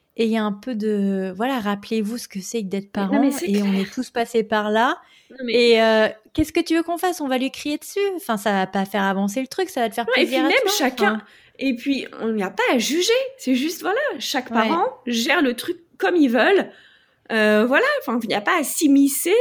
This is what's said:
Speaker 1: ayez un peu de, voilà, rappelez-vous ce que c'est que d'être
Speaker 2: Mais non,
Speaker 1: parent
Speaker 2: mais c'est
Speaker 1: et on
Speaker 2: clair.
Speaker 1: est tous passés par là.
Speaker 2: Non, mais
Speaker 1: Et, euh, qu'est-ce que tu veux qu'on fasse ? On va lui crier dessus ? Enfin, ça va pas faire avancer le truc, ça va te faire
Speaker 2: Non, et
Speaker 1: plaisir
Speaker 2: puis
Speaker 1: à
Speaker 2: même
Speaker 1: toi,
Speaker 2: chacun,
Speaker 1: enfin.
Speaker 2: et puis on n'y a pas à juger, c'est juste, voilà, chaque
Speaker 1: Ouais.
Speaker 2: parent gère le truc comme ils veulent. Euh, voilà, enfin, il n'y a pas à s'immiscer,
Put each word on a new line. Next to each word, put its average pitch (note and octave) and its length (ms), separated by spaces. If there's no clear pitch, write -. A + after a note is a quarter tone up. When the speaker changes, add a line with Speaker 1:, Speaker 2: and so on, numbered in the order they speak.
Speaker 1:
ayez A3+ 180
un G#3+ 140
peu G#3 220
de, G3 640
voilà, B3+ 220
rappelez-vous G#3 600
ce - 100
que G3 120
c'est A3+ 220
que F#3+ 60
d'être G3 280
Speaker 2:
Mais G3+ 60
non, F#3+ 60
Speaker 1:
parent - 140
Speaker 2:
mais C#4 80
c'est F4 200
Speaker 1:
et G3+ 120
on G3+ 80
Speaker 2:
clair. G3 120
Speaker 1:
est G3 100
tous - 180
passés A#3 340
par G#3+ 260
là. A#3+ 280
Speaker 2:
Non, B3 140
mais A#3 80
Speaker 1:
Et, A3+ 120
euh, A3 260
qu'est-ce D#4 200
que E4+ 80
tu E4 160
veux E4 60
qu'on E4+ 160
fasse ? F4+ 220
On C#4+ 80
va C4 100
lui C4 120
crier D4 280
dessus ? - 200
Enfin, A#3 200
ça G#3 160
va F#3+ 140
pas G3 180
faire G3 200
avancer G3 360
le C4 60
truc, F#4 240
ça - 100
va A3+ 80
te G#3 60
faire A#3 120
Speaker 2:
Non, A#3 100
et B3+ 100
Speaker 1:
plaisir B3+ 120
Speaker 2:
puis D#4 80
Speaker 1:
à - 20
Speaker 2:
même G#4 140
Speaker 1:
toi, G4 140
Speaker 2:
chacun, C4 380
Speaker 1:
enfin. G#3+ 100
Speaker 2:
et C4 180
puis C4+ 300
on A3+ 120
n'y G#3+ 100
a F#3+ 80
pas F#3+ 120
à C4 60
juger, D4+ 340
c'est B3+ 160
juste, D4+ 280
voilà, G#4 180
chaque B3+ 320
Speaker 1:
Ouais. A#3 60
Speaker 2:
parent F4 180
gère A#3+ 360
le B3 120
truc - 240
comme F4+ 180
ils C#4 140
veulent. B3+ 400
Euh, G#3+ 320
voilà, D4 220
enfin, B3 240
il G#3+ 40
n'y A#3 60
a - 60
pas E4+ 180
à D4 60
s'immiscer, C#4 760